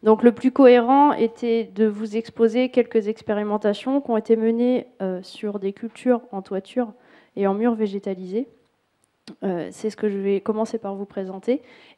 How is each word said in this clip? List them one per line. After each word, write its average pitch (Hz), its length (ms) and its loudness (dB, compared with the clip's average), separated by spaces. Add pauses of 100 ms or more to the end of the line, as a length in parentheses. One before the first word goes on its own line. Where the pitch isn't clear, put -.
Donc 214 220 4
le 240 80 8
plus 254 220 -2
cohérent 262 580 6
était 226 540 -2 (100)
de 214 100 2
vous 208 300 -4
exposer 233 540 0
quelques 226 400 0
expérimentations 208 880 -2
qui 277 100 -10
ont 233 60 0
été 226 220 2
menées, 233 500 0 (140)
euh, 185 220 -6
sur 208 360 -10
des 196 140 -6
cultures 240 480 -2 (100)
en 196 100 -8
toiture 208 520 -6 (420)
et 196 120 0
en 196 60 2
murs 226 220 0
végétalisés. 196 720 -6 (960)
Euh, 175 280 -4
c'est - 180 -8
ce - 80 -14
que 214 100 -4
je 196 100 -4
vais 196 220 -2
commencer 220 380 -6
par 196 180 -10
vous 196 80 -12
présenter. 196 580 -6 (360)